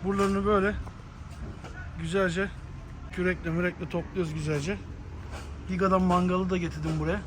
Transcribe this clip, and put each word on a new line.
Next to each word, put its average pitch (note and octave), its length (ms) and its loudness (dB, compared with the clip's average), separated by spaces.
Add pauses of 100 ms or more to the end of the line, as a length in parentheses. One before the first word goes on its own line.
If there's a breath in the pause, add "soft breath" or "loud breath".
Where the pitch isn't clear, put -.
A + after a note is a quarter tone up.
Buralarını G3 420 2
böyle G#3 280 4 (1300)
güzelce F#3 500 2 (640)
kürekle F3+ 380 0
mürekle F3 380 0
topluyoruz E3+ 460 -2
güzelce. D3+ 440 -2 (920)
Biga'dan F#3 320 6
mangalı F3+ 480 4
da F#3 60 2
getirdim D#3+ 440 0
buraya. E3+ 260 0